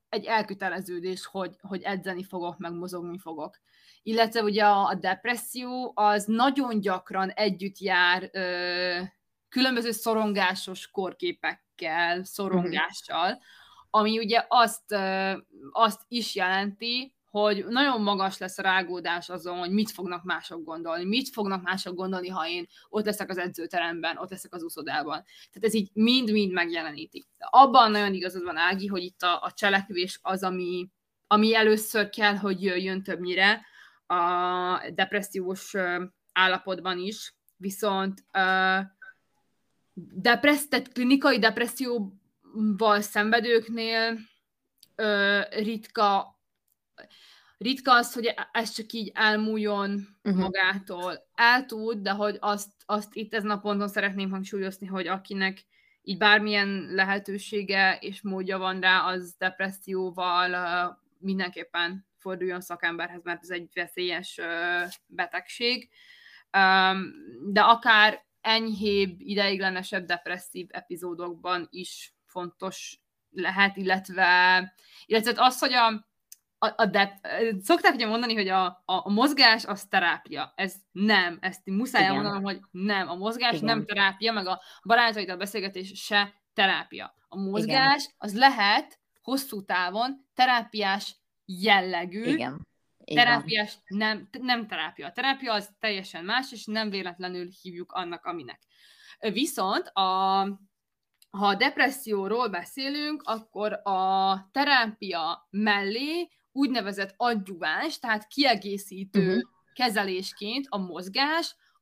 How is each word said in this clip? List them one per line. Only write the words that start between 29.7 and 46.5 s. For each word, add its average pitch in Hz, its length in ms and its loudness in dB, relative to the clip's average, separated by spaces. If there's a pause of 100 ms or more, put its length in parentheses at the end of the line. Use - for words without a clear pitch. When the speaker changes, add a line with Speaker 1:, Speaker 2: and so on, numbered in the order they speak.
Speaker 1:
az, 190 220 -4
ami, 180 460 -4 (380)
ami 214 280 6
először 214 540 2
kell, 208 260 2
hogy 190 280 -2
jöjjön 190 400 -2
többnyire 185 640 2 (420)
a 180 840 0
depressziós, 190 800 -4
ö, 180 300 -2 (300)
állapotban 185 640 0
is, 196 380 -8 (220)
viszont, 190 720 -2
ö, 190 480 2 (1120)
depressz-, 240 760 2
tehát - 220 -2
klinikai 262 480 4
depresszióval 220 1600 0
szenvedőknél, 226 1160 0 (800)
ö, 202 540 2
ritka, 214 920 0 (1200)